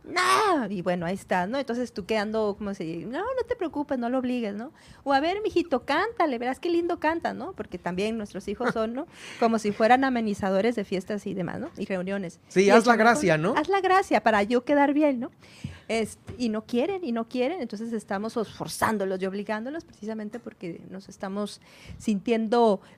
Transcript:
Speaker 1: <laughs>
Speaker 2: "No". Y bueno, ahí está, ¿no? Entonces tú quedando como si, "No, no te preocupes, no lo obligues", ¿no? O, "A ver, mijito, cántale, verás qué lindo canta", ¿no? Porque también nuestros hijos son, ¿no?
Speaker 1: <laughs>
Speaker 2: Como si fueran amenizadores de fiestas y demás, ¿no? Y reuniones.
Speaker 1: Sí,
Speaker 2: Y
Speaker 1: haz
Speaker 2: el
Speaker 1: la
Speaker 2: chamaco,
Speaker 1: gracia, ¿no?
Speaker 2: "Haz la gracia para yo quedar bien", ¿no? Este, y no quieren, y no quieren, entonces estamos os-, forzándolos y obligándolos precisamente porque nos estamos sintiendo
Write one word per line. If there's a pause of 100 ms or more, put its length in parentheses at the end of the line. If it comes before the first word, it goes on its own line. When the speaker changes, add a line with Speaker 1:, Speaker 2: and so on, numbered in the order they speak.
Speaker 1:
<laughs>
Speaker 2:
"No".
Y
bueno,
ahí
está,
¿no?
Entonces
tú
quedando
como
si,
"No,
no
te
preocupes,
no
lo
obligues",
¿no? (320)
O,
"A
ver,
mijito,
cántale,
verás
qué
lindo
canta",
¿no?
Porque
también
nuestros
hijos
son,
¿no? (160)
Speaker 1:
<laughs>
Speaker 2:
Como
si
fueran
amenizadores
de
fiestas
y
demás,
¿no?
Y
reuniones.
Speaker 1:
Sí,
Speaker 2:
Y
Speaker 1:
haz
Speaker 2:
el
Speaker 1:
la
Speaker 2:
chamaco,
Speaker 1:
gracia,
¿no?
Speaker 2:
"Haz
la
gracia
para
yo
quedar
bien",
¿no? (580)
Este,
y
no
quieren,
y
no
quieren,
entonces
estamos
os-,
forzándolos
y
obligándolos
precisamente
porque (100)
nos
estamos (380)
sintiendo (180)